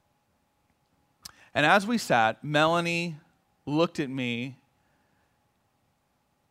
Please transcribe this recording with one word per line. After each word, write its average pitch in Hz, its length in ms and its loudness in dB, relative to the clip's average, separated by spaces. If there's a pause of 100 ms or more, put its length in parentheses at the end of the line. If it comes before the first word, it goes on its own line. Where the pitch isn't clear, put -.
(1600)
And 147 100 2
as 190 220 4
we 240 100 0
sat, 113 460 0
Melanie 170 720 0 (500)
looked 160 360 -2
at 135 80 -4
me 127 480 -6 (1900)